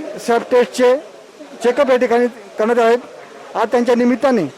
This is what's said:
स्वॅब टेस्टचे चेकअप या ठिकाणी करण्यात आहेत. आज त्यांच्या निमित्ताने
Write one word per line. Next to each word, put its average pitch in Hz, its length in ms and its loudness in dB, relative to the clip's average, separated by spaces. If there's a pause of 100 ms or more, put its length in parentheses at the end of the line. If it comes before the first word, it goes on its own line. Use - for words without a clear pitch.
स्वॅब 233 420 -4 (100)
टेस्टचे 247 440 2 (680)
चेकअप 247 260 2
या 254 60 4
ठिकाणी 240 300 2
करण्यात 226 520 -4
आहेत. 233 200 4 (560)
आज 220 180 -2
त्यांच्या 240 220 2
निमित्ताने 240 500 2 (140)